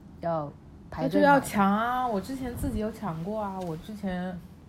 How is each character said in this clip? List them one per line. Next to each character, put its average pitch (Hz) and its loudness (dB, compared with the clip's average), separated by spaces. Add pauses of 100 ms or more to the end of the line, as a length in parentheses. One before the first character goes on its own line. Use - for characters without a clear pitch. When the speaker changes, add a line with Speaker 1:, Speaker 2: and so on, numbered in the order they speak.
(200)
Speaker 1:
要 160 -2 (400)
排 262 -2
队 285 4
买 - -
的。 - -
Speaker 2:
那 - -
就 - -
要 285 8
抢 202 2
啊， 240 2
我 208 0
之 247 -6
前 254 -6
自 285 -2
己 214 -2
有 214 -2
抢 196 -6
过 214 -4
啊， 196 -4
我 170 -4
之 214 -12
前 185 -4 (320)